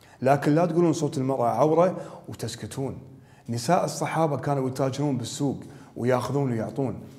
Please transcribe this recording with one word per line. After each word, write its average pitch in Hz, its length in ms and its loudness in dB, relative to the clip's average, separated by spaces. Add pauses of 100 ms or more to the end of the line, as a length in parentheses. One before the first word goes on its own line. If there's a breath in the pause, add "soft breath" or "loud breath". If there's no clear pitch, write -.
(220 loud breath)
لكن 139 320 4
لا 170 120 4
تقولون 165 260 4
صوت 139 260 -2
المرأة 131 300 0
عورة 156 480 4 (320 loud breath)
وتسكتون. 117 720 -8 (500 loud breath)
نساء 117 360 2
الصحابة 156 520 0
كانوا 135 320 -2
يتاجرون 135 500 -2
بالسوق 117 420 -4 (360 loud breath)
وياخذون 127 540 0
ويعطون، 110 500 -4 (180 loud breath)